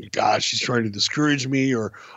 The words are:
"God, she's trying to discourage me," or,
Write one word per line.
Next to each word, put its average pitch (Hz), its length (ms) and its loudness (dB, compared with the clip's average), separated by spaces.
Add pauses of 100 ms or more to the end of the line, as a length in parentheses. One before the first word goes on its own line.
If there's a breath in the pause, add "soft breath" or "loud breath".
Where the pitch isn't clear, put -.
(100)
"God, 104 320 2
she's - 180 -2
trying 120 220 0
to 110 80 0
discourage 139 560 0
me," 135 280 2
or, 107 180 -2 (240 loud breath)